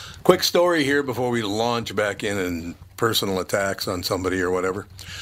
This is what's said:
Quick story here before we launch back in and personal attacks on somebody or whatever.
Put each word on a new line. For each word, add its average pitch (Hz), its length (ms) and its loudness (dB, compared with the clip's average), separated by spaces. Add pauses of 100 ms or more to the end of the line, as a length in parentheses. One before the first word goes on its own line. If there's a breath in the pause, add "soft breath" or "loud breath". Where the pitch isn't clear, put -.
(220 loud breath)
Quick 180 220 6
story 175 400 4
here 143 180 2
before 123 280 -2
we 117 120 2
launch 110 540 -2
back 104 260 0
in 104 160 0
and 85 360 -4 (220)
personal 104 440 0
attacks 98 480 -2
on 90 140 -2
somebody 92 380 0
or 90 100 0
whatever. 92 360 -2 (360 loud breath)